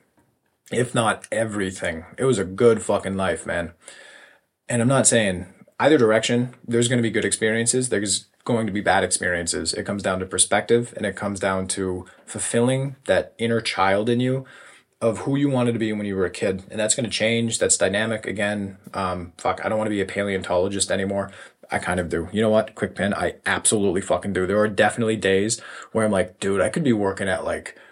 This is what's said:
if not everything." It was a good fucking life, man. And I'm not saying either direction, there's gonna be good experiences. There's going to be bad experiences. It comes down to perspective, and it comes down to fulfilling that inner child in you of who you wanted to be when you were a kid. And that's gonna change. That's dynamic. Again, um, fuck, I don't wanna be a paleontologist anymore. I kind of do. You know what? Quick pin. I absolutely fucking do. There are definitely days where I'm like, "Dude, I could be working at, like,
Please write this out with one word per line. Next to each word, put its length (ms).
if 240
not 380
everything." 720
It 60
was 160
a 60
good 360
fucking 360
life, 280
man. 280
And 120
I'm 60
not 180
saying 420
either 160
direction, 580
there's 220
gonna 140
be 100
good 140
experiences. 640
There's 380
going 220
to 60
be 80
bad 220
experiences. 680
It 100
comes 180
down 180
to 60
perspective, 680
and 100
it 120
comes 240
down 280
to 360
fulfilling 680
that 320
inner 220
child 480
in 140
you 240
of 160
who 160
you 140
wanted 240
to 60
be 120
when 140
you 100
were 100
a 40
kid. 420
And 80
that's 160
gonna 140
change. 500
That's 160
dynamic. 500
Again, 520
um, 440
fuck, 260
I 40
don't 100
wanna 120
be 100
a 60
paleontologist 840
anymore. 400
I 100
kind 200
of 80
do. 240
You 100
know 80
what? 240
Quick 220
pin. 180
I 220
absolutely 540
fucking 320
do. 160
There 120
are 100
definitely 480
days 420
where 140
I'm 60
like, 280
"Dude, 220
I 80
could 160
be 80
working 340
at, 160
like, 340